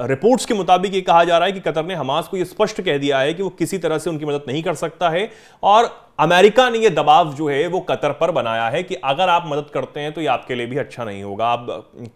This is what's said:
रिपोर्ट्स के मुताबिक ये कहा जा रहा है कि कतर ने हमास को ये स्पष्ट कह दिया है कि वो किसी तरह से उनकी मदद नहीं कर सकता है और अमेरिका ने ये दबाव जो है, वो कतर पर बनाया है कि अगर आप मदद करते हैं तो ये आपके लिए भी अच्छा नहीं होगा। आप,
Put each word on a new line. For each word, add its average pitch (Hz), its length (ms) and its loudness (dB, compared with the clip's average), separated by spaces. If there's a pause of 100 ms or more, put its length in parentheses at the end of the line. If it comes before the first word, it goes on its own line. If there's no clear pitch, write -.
रिपोर्ट्स 135 420 2
के 240 100 -2
मुताबिक 185 400 2
ये 190 60 0
कहा 175 240 4
जा 170 140 4
रहा 175 80 2
है 202 60 -2
कि 190 80 -8
कतर 156 240 -4
ने 185 100 -6
हमास 147 340 -4
को - 80 -8
ये 180 80 -2
स्पष्ट 208 380 -2
कह 160 160 0
दिया 139 200 0
है 143 160 0
कि 180 80 -6
वो 190 60 -4
किसी 170 300 -4
तरह 156 200 -2
से 180 120 -4
उनकी 151 140 -6
मदद 143 240 -4
नहीं 147 140 -4
कर 165 120 -4
सकता 165 360 -2
है 196 200 -4 (320)
और 208 420 2 (140)
अमेरिका 196 520 6
ने 226 80 -2
ये 220 120 4
दबाव 151 440 4
जो 151 140 -4
है, 143 180 0
वो 175 140 -4
कतर 143 320 -2
पर 165 180 -2
बनाया 113 380 -2
है 151 140 -4
कि 180 120 -8
अगर 143 340 -2
आप 170 180 2
मदद 147 280 -4
करते 143 260 -6
हैं 151 120 -8
तो 165 80 -10
ये 156 60 -4
आपके 127 280 -4
लिए 120 120 -4
भी 127 100 -6
अच्छा 123 280 -8
नहीं 98 180 -10
होगा। 101 240 -6
आप, 120 440 -6 (260)